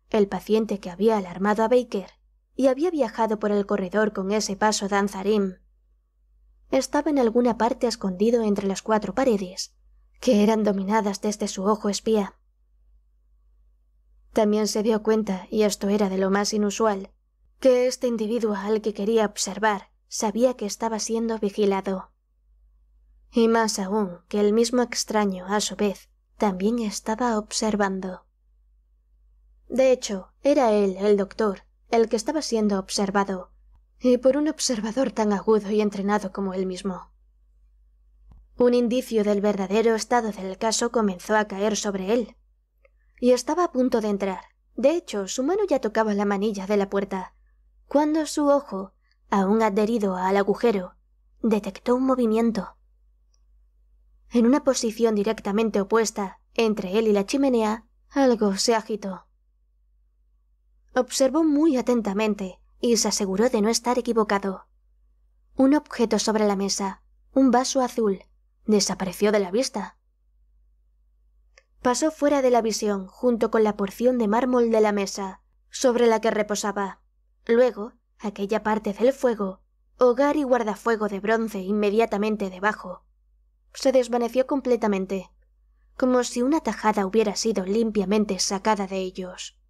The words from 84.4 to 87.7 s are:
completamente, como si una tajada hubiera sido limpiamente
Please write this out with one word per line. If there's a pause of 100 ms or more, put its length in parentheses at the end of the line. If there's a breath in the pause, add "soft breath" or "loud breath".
completamente, (640)
como
si
una
tajada
hubiera
sido
limpiamente